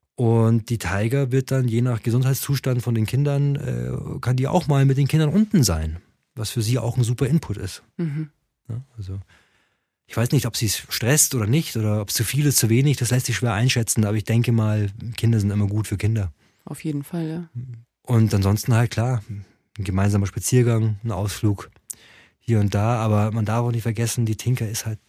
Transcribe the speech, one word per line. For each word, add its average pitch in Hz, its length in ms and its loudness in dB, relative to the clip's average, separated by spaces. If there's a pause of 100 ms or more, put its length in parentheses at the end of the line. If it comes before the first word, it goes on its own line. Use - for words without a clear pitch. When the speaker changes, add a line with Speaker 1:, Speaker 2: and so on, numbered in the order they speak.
(160)
Speaker 1:
Und 113 540 2
die 117 80 -2
Tiger 113 540 0
wird 131 200 0
dann, 131 160 2
je 117 140 2
nach 123 220 0
Gesundheitszustand 131 800 0
von 117 140 -2
den 110 100 2
Kindern, 143 500 0
äh, 127 640 -6
kann 127 160 0
die 131 100 0
auch 175 200 0
mal 139 180 4
mit 135 120 4
den 143 100 4
Kindern 156 220 2
unten 208 340 4
sein, 80 340 0 (380)
was 107 160 -6
für 117 100 -2
sie 117 180 0
auch - 180 -4
ein 123 60 4
super 117 240 0
Input 131 300 0
ist. - 260 -12 (140)
Speaker 2:
Mhm. 156 320 -4 (400)
Speaker 1:
Ja, 113 120 -8 (160)
also 95 220 -10 (840)
ich - 100 -12
weiß 117 160 0
nicht, 131 140 2
ob 113 120 -6
sie's - 320 -2
stresst 143 460 0
oder 107 120 -2
nicht 151 300 0
oder 107 240 0
ob's 104 120 -8
zu 120 100 0
viel 147 220 0
ist, 139 120 2
zu 110 120 2
wenig, 135 280 4
das 113 140 -2
lässt 131 160 2
sich 113 100 -2
schwer 120 160 0
einschätzen, 113 520 2
aber 107 120 0
ich 104 80 -4
denke 117 260 2
mal, 107 380 2 (280)
Kinder 113 220 4
sind 101 120 2
immer 104 160 2
gut 104 200 -2
für 101 100 -4
Kinder. 104 340 -2 (340)
Speaker 2:
Auf - 180 -12
jeden 147 200 -4
Fall, 165 240 -6
ja. 165 220 -8 (540)
Speaker 1:
Und 113 300 2
ansonsten 101 420 2
halt 117 160 2
klar, 117 380 -2
ein 101 160 -12 (380)
gemeinsamer 98 440 0
Spaziergang, 113 760 2
ein 117 80 -4
Ausflug 98 600 -2 (720)
hier 113 160 2
und 101 160 2
da, 110 220 2
aber 107 340 2
man 113 140 -2
darf 110 180 0
auch 120 80 -2
nicht 117 120 -2
vergessen, 117 420 -2
die 110 100 -2
Tinker 120 320 -2
ist 110 180 -8
halt 110 240 -8